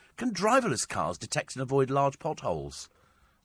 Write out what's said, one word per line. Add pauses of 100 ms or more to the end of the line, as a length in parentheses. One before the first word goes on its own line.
(160)
"Can
driverless
cars
detect
and
avoid
large
potholes?" (580)